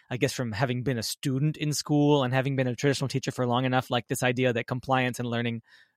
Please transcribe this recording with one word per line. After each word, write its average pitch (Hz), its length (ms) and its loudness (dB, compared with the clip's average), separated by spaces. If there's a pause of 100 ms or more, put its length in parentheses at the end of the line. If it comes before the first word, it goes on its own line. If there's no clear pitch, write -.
I 127 80 -4
guess, 127 160 2
from 120 200 -4
having 123 320 0
been 123 140 0
a 110 40 -4
student 143 540 -2
in 151 160 -2
school 147 500 4
and 123 100 0
having 131 220 0
been 131 140 0
a 123 80 -4
traditional 139 320 0
teacher 135 240 -4
for 127 140 -2
long 120 180 2
enough, 127 260 0
like, 123 160 0
this - 160 -4
idea 127 300 2
that 117 160 -4
compliance 127 500 -2
and 123 100 -4
learning 117 340 -4 (340)